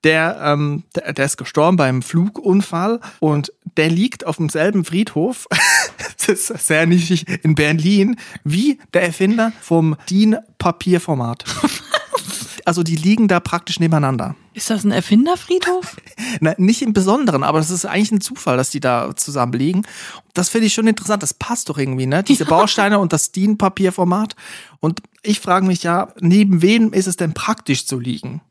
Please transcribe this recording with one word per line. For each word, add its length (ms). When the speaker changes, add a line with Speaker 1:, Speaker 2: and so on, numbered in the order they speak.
Speaker 1:
Der, 400
ähm, 420
der, 180
der 140
ist 100
gestorben 400
beim 240
Flugunfall 1000
und 340
der 140
liegt 360
auf 100
demselben 480
Friedhof. 680
<laughs> 60
Das 240
ist 160
sehr 200
nischig 400
in 100
Berlin, 600
wie 340
der 80
Erfinder 580
vom 360
din-Papierformat. 1400
Speaker 2:
<laughs> 60
Speaker 1:
Also 160
die 120
liegen 320
da 140
praktisch 400
nebeneinander. 560
Speaker 2:
Ist 180
das 140
ein 80
Erfinderfriedhof? 1040
Speaker 1:
<laughs> 220
Na, 180
nicht 240
im 100
Besonderen, 500
aber 160
das 120
ist 160
eigentlich 260
ein 80
Zufall, 380
dass 120
die 100
da 360
zusammen 380
liegen. 280
Das 160
finde 160
ich 80
schon 120
interessant. 360
Das 120
passt 360
doch 80
irgendwie, 280
ne? 160
Diese 220
Speaker 2:
Ja. 60
Speaker 1:
Bausteine 480
und 160
das 180
din-Papierformat. 1040
Und 220
ich 180
frage 260
mich 160
ja, 260
neben 420
wem 300
ist 160
es 80
denn 160
praktisch 540
zu 120
liegen? 520